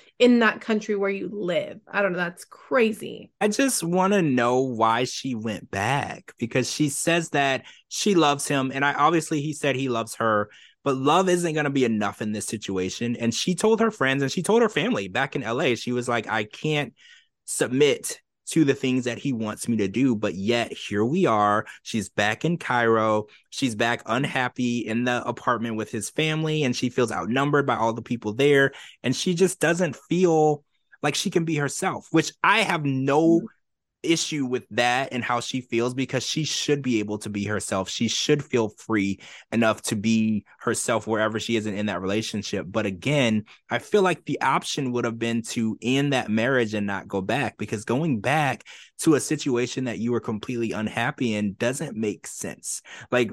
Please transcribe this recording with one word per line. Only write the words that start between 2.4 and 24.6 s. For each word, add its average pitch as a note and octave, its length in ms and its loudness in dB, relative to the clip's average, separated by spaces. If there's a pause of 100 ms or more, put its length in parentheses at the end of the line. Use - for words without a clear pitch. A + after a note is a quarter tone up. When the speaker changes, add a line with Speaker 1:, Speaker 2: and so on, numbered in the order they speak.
Speaker 1:
crazy. - 960 -2
Speaker 2:
I G#3 80 4
just B3 360 0
wanna F#3 380 4
know B2+ 380 4
why A#2 440 2
she C3 300 -6
went A2 360 -6
back, A2 680 -2
because A#2+ 320 0
she D3+ 180 0
says E3 420 0
that C#3 360 0 (220)
she - 260 0
loves C#3+ 340 4
him. C3+ 260 0
And C#3 100 -2
I, C#3+ 100 2
obviously D#3 480 2
he D3+ 100 -4
said C#3 240 -2
he C3 140 -2
loves A2+ 240 -2
her, G#2+ 340 2 (340)
but C#3 140 0
love D3+ 320 4
isn't F3 260 0
gonna D3+ 140 0
be C#3 160 2
enough G#2 380 0
in G#2+ 100 -4
this G#2+ 140 -6
situation. G2+ 720 -4
And A#2 180 -2
she - 200 -2
told A3 260 2
her A3+ 100 2
friends C3+ 320 0
and C3+ 100 -2
she F#3 100 -4
told G3+ 200 4
her A3 80 2
family A#2 380 -2
back B2 280 -2
in C#3 60 -4
L A#2 180 -2
A, C#3+ 140 2
she A#2+ 180 -6
was B2 160 -2
like, A#2 200 0
"I A2 160 0
can't D3+ 500 -4 (500)
submit C3 800 0 (240)
to D#3+ 180 4
the C#3 100 4
things B2+ 300 0
that A#2 140 -4
he C#3+ 140 -4
wants A2 360 -4
me A#2 80 2
to G2+ 120 2
do." A#2+ 280 2
But G#2 180 -2
yet A2 380 -2
here G#2 320 -2
we E3 220 2
are. G#2+ 400 4 (160)
She's G#2+ 260 -4
back G#2 380 0
in E3+ 100 0
Cairo. A2 720 2 (240)
She's B2 240 -2
back A#2 320 0
unhappy B2 720 -2